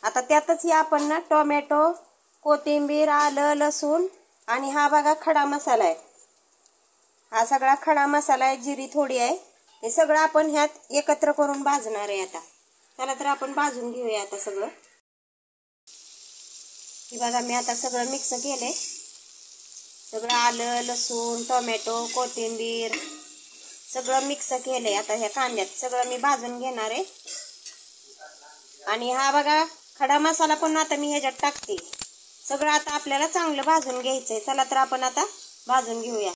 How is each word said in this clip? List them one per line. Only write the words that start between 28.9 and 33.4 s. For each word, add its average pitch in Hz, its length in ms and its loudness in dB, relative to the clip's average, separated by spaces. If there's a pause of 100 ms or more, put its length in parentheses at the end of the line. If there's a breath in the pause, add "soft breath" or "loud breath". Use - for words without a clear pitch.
हा 269 200 0
बघा 294 340 4 (340)
खडा 277 200 4
मसाला 311 360 4
पण 311 220 0
आता 302 180 0
मी 294 140 -2
ह्याच्यात 285 220 0 (100)
टाकते. 247 500 -2 (560)
सगळं 285 240 0
आता 302 200 0
आपल्याला 294 360 0
चांगलं 320 360 0